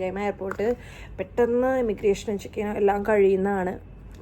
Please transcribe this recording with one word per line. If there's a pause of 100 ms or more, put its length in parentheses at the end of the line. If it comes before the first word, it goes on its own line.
ഖൈമ
എയർപോർട്ട് (500)
പെട്ടെന്ന് (140)
ഇമിഗ്രേഷൻ
ചെക്ക്
ചെയ്യാൻ
എല്ലാം (100)
കഴിയുന്നതാണ് (480)